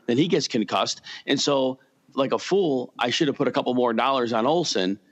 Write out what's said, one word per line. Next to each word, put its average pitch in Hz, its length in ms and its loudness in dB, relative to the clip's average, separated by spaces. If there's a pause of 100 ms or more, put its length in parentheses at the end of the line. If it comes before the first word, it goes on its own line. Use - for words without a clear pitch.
then 120 140 0
he 175 100 2
gets 165 200 0
concussed. 107 520 -2 (260)
And 139 140 0
so, 131 380 0 (360)
like 131 180 0
a 117 60 0
fool, 147 600 0
I 123 100 0
should 143 200 0
have 131 100 -4
put 131 100 0
a 123 40 -4
couple 127 200 0
more 123 220 2
dollars 120 400 0
on 113 120 2
Olsen, 110 520 0 (140)